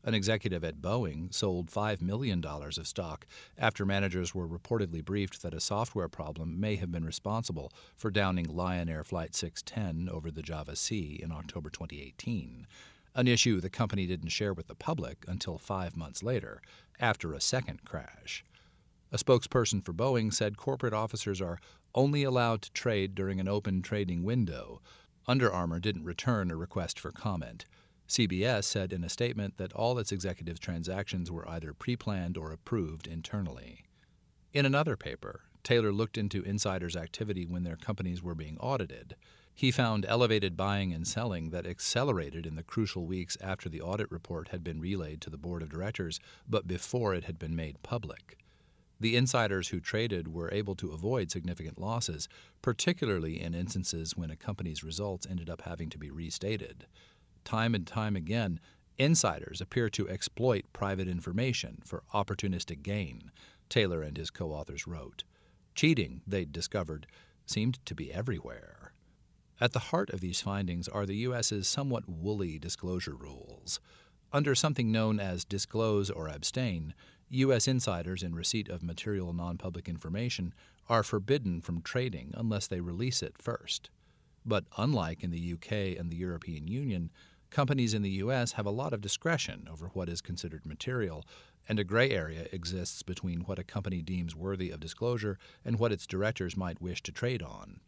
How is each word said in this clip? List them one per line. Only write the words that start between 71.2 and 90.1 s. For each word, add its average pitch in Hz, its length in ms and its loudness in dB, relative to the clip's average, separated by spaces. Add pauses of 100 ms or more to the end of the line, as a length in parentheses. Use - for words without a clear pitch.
S's 107 320 0
somewhat 131 420 0
woolly 87 500 -2
disclosure 90 560 -4
rules. - 640 -10 (540)
Under 143 220 4
something - 360 4
known 110 280 4
as 92 260 -2
disclose 104 640 2
or 80 180 -4
abstain, 80 680 -2 (360)
U 131 240 6
S 110 140 6
insiders 92 560 2
in 85 120 -2
receipt 101 320 0
of 82 160 -4
material 90 500 -2
non-public 87 540 -4
information 90 640 -2 (360)
are 113 140 6
forbidden 104 580 2
from 85 200 -2
trading 123 520 -2
unless 110 340 0
they 90 140 -2
release 95 420 0
it - 140 -8
first. - 520 -6 (560)
But 104 200 4 (120)
unlike 98 460 2
in 90 80 0
the 85 80 -2
U 85 180 -2
K 98 380 -2
and 85 160 -4
the 82 60 -4
European 82 500 -4
Union, 101 420 0 (400)
companies 131 440 4
in 107 80 2
the 98 100 2
U 98 200 0
S 120 220 2
have 107 120 -2
a 101 60 2
lot 131 220 -2
of 107 80 -2
discretion - 680 -2
over 80 180 -8
what 92 200 -2
is 85 140 -4